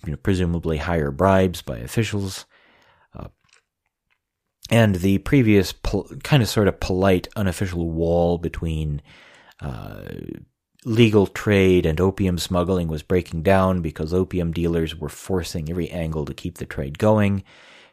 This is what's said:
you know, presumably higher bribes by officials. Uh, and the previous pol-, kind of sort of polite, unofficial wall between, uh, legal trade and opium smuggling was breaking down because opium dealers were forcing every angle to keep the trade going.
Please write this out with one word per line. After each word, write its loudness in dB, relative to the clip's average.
you -6
know, -6
presumably -2
higher -2
bribes 2
by -10
officials. -6
Uh, -14
and 4
the 2
previous 4
pol-, -6
kind 2
of -2
sort 2
of 0
polite, 2
unofficial -2
wall 2
between, -4
uh, -12
legal 6
trade 4
and 2
opium 0
smuggling 0
was -6
breaking -2
down 4
because -6
opium 0
dealers -2
were -10
forcing -6
every -4
angle -6
to -10
keep -12
the -12
trade -8
going. 2